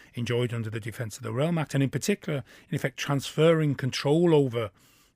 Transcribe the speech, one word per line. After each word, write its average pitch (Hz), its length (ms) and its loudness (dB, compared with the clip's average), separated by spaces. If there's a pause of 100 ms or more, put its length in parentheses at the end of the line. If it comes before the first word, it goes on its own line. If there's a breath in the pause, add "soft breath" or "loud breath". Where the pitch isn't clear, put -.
(140 loud breath)
enjoyed 120 380 -2
under 113 180 -4
the 113 100 -6
Defence 110 360 -10
of - 60 -16
the 113 100 -6
Realm 160 260 0
Act, 143 160 -4
and 139 80 2
in 135 80 0
particular, 156 540 -4 (240 loud breath)
in 156 80 -4
effect, - 220 -6
transferring 151 760 2
control 156 600 2
over 120 360 2 (460 soft breath)